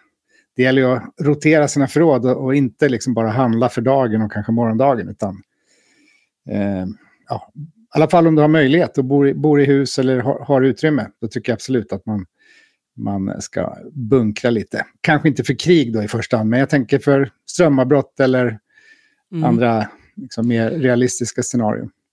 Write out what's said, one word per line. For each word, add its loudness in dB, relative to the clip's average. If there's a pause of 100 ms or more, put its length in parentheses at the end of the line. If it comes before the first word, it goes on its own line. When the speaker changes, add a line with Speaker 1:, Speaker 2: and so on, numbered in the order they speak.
(560)
Speaker 1:
det 2
gäller 2
ju 2
att -2 (180)
rotera 2
sina 0
förråd 2
och, 0
och 0
inte, 0
liksom, -2
bara 0
handla 0
för -6
dagen 0
och -4
kanske -4
morgondagen, 0
utan, -8 (1080)
eh, -4 (420)
ja, -10
i -18
alla 2
fall 4
om 4
du 4
har 4
möjlighet 2
och 0
bor 2
i, 0
bor 2
i 4
hus 0
eller 0
har, -2
har 2
utrymme, 0 (140)
då -6
tycker -6
jag -2
absolut -4
att -10
man, -6 (720)
man -6
ska -8 (160)
bunkra 0
lite. -4 (140)
Kanske 2
inte -2
för -2
krig 2
då -2
i -6
första -4
hand, 0
men 2
jag 0
tänker 0
för 2 (160)
strömavbrott 0
eller 0 (760)
Speaker 2:
Mm. -4
Speaker 1:
andra, 2 (280)
liksom, -6
mer 0
realistiska -2
scenarion. -4 (220)